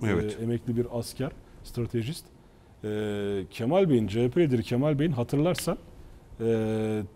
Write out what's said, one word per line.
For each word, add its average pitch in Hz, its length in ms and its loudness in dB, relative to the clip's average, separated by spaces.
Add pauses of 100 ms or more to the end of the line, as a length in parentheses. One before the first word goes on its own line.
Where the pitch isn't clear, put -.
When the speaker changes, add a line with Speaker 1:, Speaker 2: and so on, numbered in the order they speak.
Speaker 1:
Evet. 101 360 2
Speaker 2:
Ee, 113 40 -6
emekli 117 340 -2
bir 120 140 0
asker, 120 400 -6 (320)
stratejist. 117 640 -4 (580)
Ee, 107 40 -6 (640)
Kemal 170 380 2
Bey'in, 113 180 6
C 113 160 0
H 123 60 4
P'lidir 127 340 4
Kemal 139 360 2
Bey'in 165 120 2
hatırlarsan, 151 640 0 (640)
e, 110 600 2 (140)